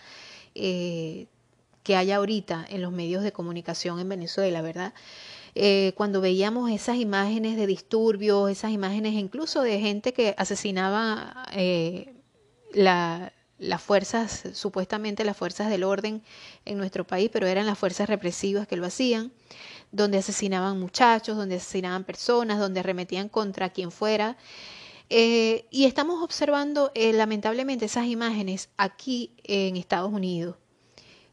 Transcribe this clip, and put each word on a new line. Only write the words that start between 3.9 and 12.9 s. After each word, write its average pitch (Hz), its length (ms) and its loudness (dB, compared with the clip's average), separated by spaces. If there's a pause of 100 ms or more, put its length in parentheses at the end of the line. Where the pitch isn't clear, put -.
en 180 100 -6
Venezuela, 175 540 -2
¿verdad? 175 320 -6 (640)
Eh, 196 400 4
cuando 202 240 2
veíamos 208 500 2
esas 226 260 0
imágenes 220 600 0
de 208 100 2
disturbios, 202 840 2
esas 214 200 -2
imágenes 208 440 0
incluso 262 480 -2
de 214 180 2
gente 208 320 0
que 220 260 2
asesinaba, 202 1120 -2
eh, 180 600 -2 (580)
la, 175 600 4 (260)